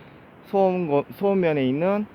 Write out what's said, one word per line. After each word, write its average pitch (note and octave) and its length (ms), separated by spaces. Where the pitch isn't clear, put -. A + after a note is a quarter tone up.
소원거-, F3+ 580
소원면에 F3 520
있는 F#3 480